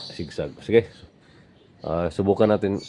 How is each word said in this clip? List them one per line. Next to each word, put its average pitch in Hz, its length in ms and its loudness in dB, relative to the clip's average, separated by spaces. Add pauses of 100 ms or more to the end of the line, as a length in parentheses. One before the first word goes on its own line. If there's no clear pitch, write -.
(180)
sigsag. 76 340 -8 (140)
Sige. 113 240 4 (960)
Ah, 85 240 -2
subukan 98 400 2
natin 101 420 0